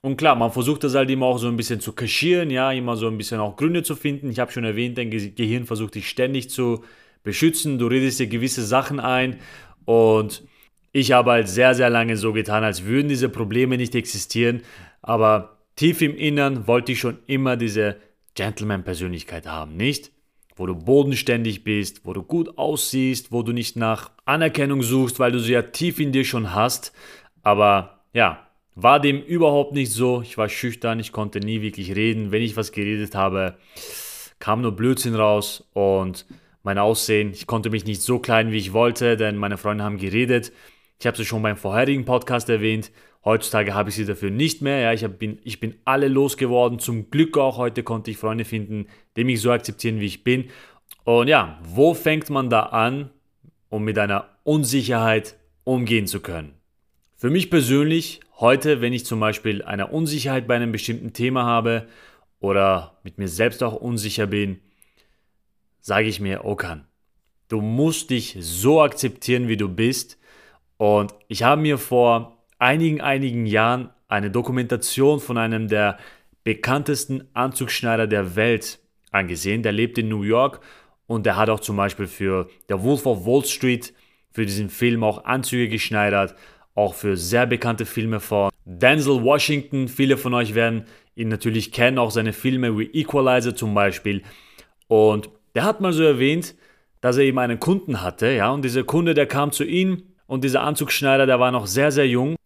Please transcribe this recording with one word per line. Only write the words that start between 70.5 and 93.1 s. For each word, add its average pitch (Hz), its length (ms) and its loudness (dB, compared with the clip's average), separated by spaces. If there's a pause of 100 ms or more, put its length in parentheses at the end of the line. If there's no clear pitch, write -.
Und 104 360 4 (140)
ich 117 160 -4
habe 147 180 4
mir 147 160 2
vor 120 640 2 (180)
einigen, 151 440 2
einigen 135 440 -2
Jahren 117 460 2 (160)
eine 101 240 -2
Dokumentation 127 880 0
von 120 180 -4
einem 113 300 -2
der 104 320 0 (440)
bekanntesten 131 920 -2
Anzugschneider 120 720 -2
der 98 280 -2
Welt 110 440 0 (320)
angesehen. 95 500 -2
Der 110 100 0
lebt 117 280 0
in 110 100 -2
New 104 140 -2
York 120 380 2 (440)
und 113 220 -2
der 98 100 2
hat 107 140 2
auch 107 80 0
zum 101 180 -4
Beispiel 98 300 -2
für 95 420 -4 (180)
The 98 140 -2
Wolf 139 240 0
of 104 220 0
Wall 139 180 2
Street, 123 480 -2 (380)
für 110 160 -4
diesen 98 220 -4
Film 117 340 0
auch 107 220 -2
Anzüge 123 440 -2
geschneidert, 104 640 0 (400)
auch 104 200 0
für 98 240 -2
sehr 101 280 2
bekannte 117 400 -2
Filme 110 360 -4
von 101 280 2 (140)
Denzel 131 600 2
Washington. 139 680 0
Viele 135 260 2
von 123 180 -4
euch 113 220 -2
werden 113 300 0 (300)
ihn 113 120 -4
natürlich 110 460 -2
kennen, 127 240 2
auch 113 140 0
seine 110 200 0
Filme 127 480 -2
wie 110 60 -2
Equalizer 127 680 2